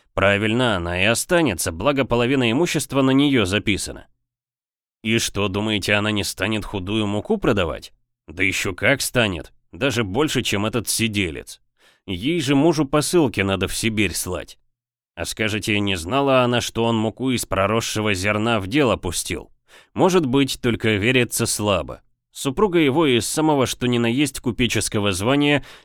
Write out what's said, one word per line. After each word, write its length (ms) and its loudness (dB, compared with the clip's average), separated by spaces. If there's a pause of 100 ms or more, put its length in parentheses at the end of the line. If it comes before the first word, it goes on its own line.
(140)
Правильно, 640 2
она 260 -2
и 40 4
останется, 640 0
благо 340 0
половина 460 2
имущества 500 0
на 80 4
нее 360 4
записана». 600 -2 (1000)
«И 140 2
что, 300 -2
думаете, 480 -2
она 160 0
не 120 0
станет 400 -4
худую 440 -4
муку 300 -2
продавать? 540 -2 (360)
Да 160 -6
еще 320 -2
как 260 0
станет, 500 -2 (200)
даже 320 0
больше, 400 0
чем 220 0
этот 240 -4
сиделец! 720 -4 (460)
Ей 340 -4
же 140 0
мужу 320 2
посылки 560 0
надо 260 0
в 80 -6
Сибирь 380 0
слать. 460 -8 (560)
А 100 -8
скажете, 540 -2
не 160 0
знала 460 2
она, 200 2
что 220 -2
он 140 2
муку 340 -2
из 160 -2
проросшего 640 0
зерна 460 0
в 80 -6
дело 280 2
пустил? 560 -6 (440)
Может 320 4
быть, 340 0
только 340 0
верится 520 0
слабо. 540 -2 (340)
Супруга 440 0
его 260 4
из 200 2
самого 400 2
что 220 -2
ни 100 2
на 100 2
есть 340 -2
купеческого 720 -2
звания 500 0 (220)